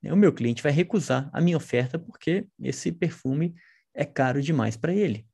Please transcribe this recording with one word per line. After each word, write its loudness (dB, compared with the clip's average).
Né? -6
O 4
meu 8
cliente -2
vai 4
recusar 0
a -2
minha 2
oferta -2
porque -4
esse -6
perfume -4
é -4
caro 0
demais 0
pra -2
ele. -2